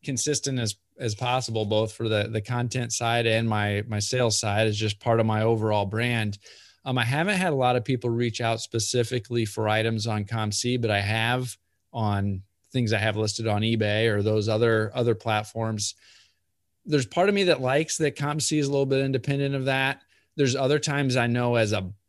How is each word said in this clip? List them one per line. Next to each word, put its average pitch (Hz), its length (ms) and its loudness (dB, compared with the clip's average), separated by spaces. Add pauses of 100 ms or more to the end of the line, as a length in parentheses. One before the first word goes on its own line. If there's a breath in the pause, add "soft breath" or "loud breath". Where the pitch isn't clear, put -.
consistent 135 560 -2
as, 110 180 -2 (220)
as 113 160 -4
possible, 120 500 -2
both 107 280 2
for 117 160 -4
the, 107 220 2
the 110 100 -2
content 120 520 -4
side 117 340 0
and 113 220 2
my, 104 400 0
my 107 100 -2
sales 117 400 0
side. 107 280 2
It's 104 120 0
just 107 220 -2
part 117 180 2
of 113 80 4
my 110 160 0
overall 110 440 2
brand. 110 520 -2 (480 loud breath)
Um, 127 120 0
I 117 60 2
haven't 165 340 0
had 175 160 0
a - 20 0
lot 123 200 2
of 117 80 -2
people 123 260 -2
reach 117 320 -2
out 113 180 0
specifically 120 880 -2
for 107 240 -2
items 110 360 0
on 107 200 -2
comc, 113 560 -2
but 113 80 0
I 101 100 2
have 113 560 -2 (380)
on 101 480 0 (280)
things 120 220 0
I 107 60 2
have 107 180 0
listed 107 300 -2
on 104 160 0
eBay 110 480 2
or 104 120 0
those 107 280 2
other, 110 440 2
other 120 200 2
platforms. 110 800 -4 (920 soft breath)
There's 147 220 0
part 185 240 2
of 202 40 2
me 196 100 2
that 151 180 2
likes 139 340 0
that 151 200 0
comc 151 420 -2
is 147 80 0
a 139 40 -2
little 139 140 2
bit 135 180 0
independent 139 520 0
of 131 100 -4
that. 135 380 -2 (340 soft breath)
There's 135 180 2
other 135 240 2
times 139 380 0
I 120 100 2
know 120 280 2
as 110 180 4
a 98 180 -4 (180)